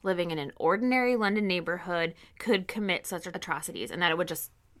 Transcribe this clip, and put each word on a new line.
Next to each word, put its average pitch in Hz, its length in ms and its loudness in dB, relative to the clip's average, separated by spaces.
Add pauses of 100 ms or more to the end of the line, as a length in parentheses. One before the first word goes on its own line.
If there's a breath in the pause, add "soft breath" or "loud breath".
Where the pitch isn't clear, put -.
living 175 300 0
in 156 80 -2
an 139 160 -6
ordinary 247 600 4
London 208 280 2
neighborhood 170 680 0 (260 soft breath)
could 196 300 2
commit 190 360 -2
such 185 220 -6
atrocities 160 640 -6
and 175 100 -4
that 170 100 4
it 160 60 2
would 175 120 0
just - 220 -8 (300)